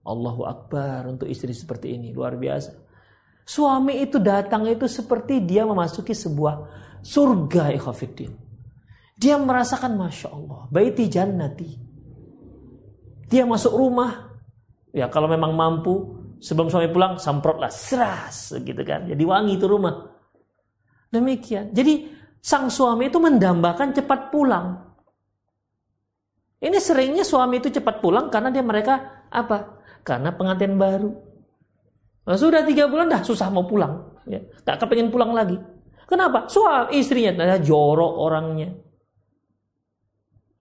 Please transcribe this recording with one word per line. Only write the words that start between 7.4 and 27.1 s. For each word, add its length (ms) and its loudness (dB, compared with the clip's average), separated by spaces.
ikhwafiddin. 560 -8
Dia 160 4
merasakan, 640 0
"Masya 320 -6
Allah, 400 -14
baiti 400 2
jannati." 600 -2
Dia 160 4
masuk 320 2
rumah, 560 0
ya 160 -2
kalau 160 2
memang 320 0
mampu, 360 0
sebelum 320 0
suami 240 2
pulang, 240 2
semprotlah, 560 -2
seras, 800 -4
gitu 320 -8
kan. 240 -6
Jadi 160 -2
wangi 320 2
itu 80 0
rumah. 480 0
Demikian. 640 -2
Jadi 320 4
sang 320 0
suami 400 2
itu 80 2
mendambakan 720 4
cepat 400 -2
pulang. 640 0
Ini 160 2
seringnya 480 2